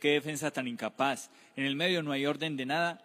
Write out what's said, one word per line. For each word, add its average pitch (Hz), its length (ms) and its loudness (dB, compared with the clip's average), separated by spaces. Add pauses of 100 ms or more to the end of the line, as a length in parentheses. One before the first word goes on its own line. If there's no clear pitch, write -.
Qué 147 100 4
defensa 147 400 0
tan 131 180 -4
incapaz. 120 640 -2 (260)
En 135 80 -2
el 139 120 0
medio 175 260 2
no 147 100 -2
hay 139 140 0
orden 147 300 -2
de 131 100 -4
nada. 165 380 0